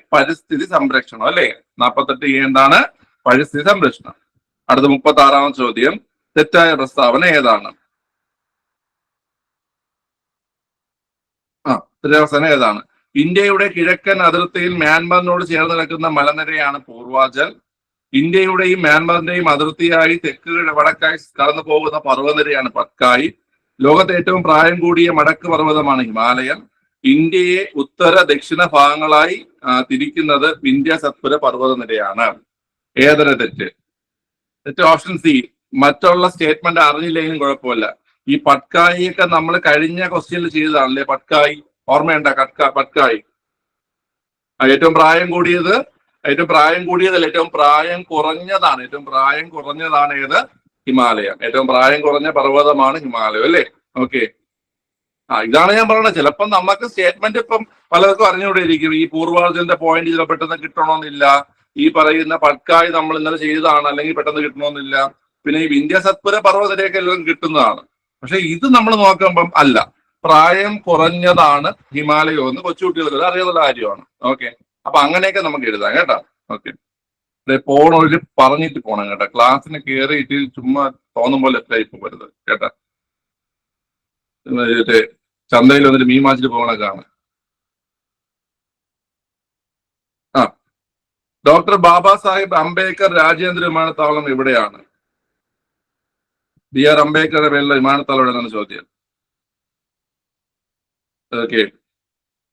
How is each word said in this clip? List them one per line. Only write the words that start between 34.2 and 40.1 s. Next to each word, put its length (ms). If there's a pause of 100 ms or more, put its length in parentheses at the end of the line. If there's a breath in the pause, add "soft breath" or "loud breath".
തെറ്റ് 260
ഓപ്ഷൻ 240 (100)
സി, 100 (480)
മറ്റുള്ള 500
സ്റ്റേറ്റ്മെന്റ് 560
അറിഞ്ഞില്ലെങ്കിലും 540
കുഴപ്പമില്ല. 440 (460)
ഈ 20 (120)
പട്കായിയൊക്കെ 800 (120)
നമ്മൾ 180 (140)
കഴിഞ്ഞ 320 (120)